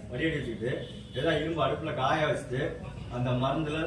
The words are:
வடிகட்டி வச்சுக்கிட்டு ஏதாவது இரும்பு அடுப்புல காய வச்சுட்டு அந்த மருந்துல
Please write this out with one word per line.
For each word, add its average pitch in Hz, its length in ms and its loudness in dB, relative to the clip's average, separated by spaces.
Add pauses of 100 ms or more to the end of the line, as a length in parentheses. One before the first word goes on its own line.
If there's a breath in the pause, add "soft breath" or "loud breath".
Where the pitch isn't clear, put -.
(100)
வடிகட்டி 151 280 0
வச்சுக்கிட்டு 117 320 -2 (480)
ஏதாவது 151 240 4
இரும்பு 160 220 0
அடுப்புல 151 360 0
காய - 180 4 (100)
வச்சுட்டு 127 320 0 (560)
அந்த 123 140 2 (120)
மருந்துல 151 440 2